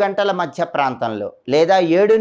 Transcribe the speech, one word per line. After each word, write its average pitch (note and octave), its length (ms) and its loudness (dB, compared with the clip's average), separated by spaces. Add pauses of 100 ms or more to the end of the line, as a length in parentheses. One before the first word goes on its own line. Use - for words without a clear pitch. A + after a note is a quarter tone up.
గంటల G3+ 280 -2 (100)
మధ్య E3+ 240 -6 (100)
ప్రాంతంలో A#2 540 -4 (240)
లేదా E3 240 4 (220)
ఏడు G#3+ 220 4